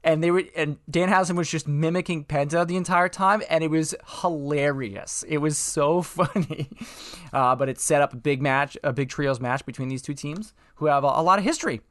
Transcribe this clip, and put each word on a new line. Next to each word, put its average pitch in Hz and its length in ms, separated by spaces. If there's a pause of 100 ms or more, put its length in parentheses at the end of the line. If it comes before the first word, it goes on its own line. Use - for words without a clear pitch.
and 160 180
they 170 80
were, 180 140 (100)
and 151 240 (140)
Danhausen 185 460
was 170 120
just 160 160
mimicking 160 600
Penta 151 420
the 175 80
entire 180 320
time, 190 420
and 165 140
it 160 80
was 156 240 (260)
hilarious. 143 1080
It 156 80
was 147 200
so 160 440
<laughs> - 20
funny. - 680 (640)
Uh, 131 240
but 135 140
it 127 100
set 147 220
up 143 100
a 127 60
big 135 240
match, 139 420
a 147 80
big 127 160
trios 135 320
match 131 260
between 131 220
these 131 140
two 147 120
teams 151 400 (220)
who 151 120
have 143 180
a, - 20
a 139 160
lot 185 160
of 190 60
history 233 340 (120)